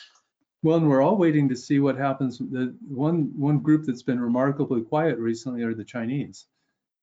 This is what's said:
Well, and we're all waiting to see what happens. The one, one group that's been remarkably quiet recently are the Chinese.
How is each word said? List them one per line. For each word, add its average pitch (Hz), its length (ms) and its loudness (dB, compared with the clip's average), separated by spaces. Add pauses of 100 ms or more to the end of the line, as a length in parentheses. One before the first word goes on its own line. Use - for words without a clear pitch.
(640)
Well, 160 160 4
and 160 100 4
we're 135 140 6
all 185 140 4
waiting 151 340 4
to 123 60 -4
see 143 220 0
what 135 200 2
happens. 135 400 -2
The 127 360 -4 (140)
one, 147 480 0
one 147 220 2
group 151 260 2
that's 120 180 -4
been 123 180 -2
remarkably 127 600 0
quiet 151 380 -2
recently 117 440 -4
are 113 120 -2
the 104 100 -10
Chinese. 117 600 -8 (560)